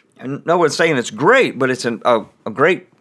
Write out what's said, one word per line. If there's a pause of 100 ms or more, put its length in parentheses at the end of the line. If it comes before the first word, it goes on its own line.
(180)
And
no
one's
saying
it's
great,
but
it's
an,
a, (200)
a
great (140)